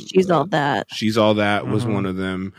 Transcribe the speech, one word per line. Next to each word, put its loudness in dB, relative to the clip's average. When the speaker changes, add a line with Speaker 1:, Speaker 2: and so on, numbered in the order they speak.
Speaker 1:
She's 4
All 2
That. 0
Speaker 2:
She's -2
All 4
That 0
was -2
Speaker 3:
Mm-hmm. -2
Speaker 2:
one -2
of -4
them. -4